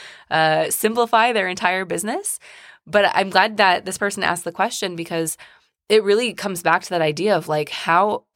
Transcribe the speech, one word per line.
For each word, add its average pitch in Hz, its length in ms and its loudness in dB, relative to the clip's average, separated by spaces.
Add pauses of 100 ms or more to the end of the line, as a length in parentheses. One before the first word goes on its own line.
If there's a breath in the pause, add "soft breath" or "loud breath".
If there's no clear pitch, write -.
(300 loud breath)
uh, 160 400 2
simplify 226 640 2
their 190 140 0
entire 185 360 -2
business. 208 540 -6 (480 loud breath)
But 196 280 2
I'm 196 140 2
glad 202 300 2
that 190 260 4
this 190 140 -8
person 202 240 -4
asked 175 220 -2
the 175 60 -6
question 190 460 -4
because 165 400 -4 (540 loud breath)
it 214 140 6
really 214 300 2
comes 190 280 -8
back 170 200 2
to - 80 -16
that 175 120 0
idea 160 340 0
of, 151 120 -4
like, 151 200 -2
how, 196 540 0 (140)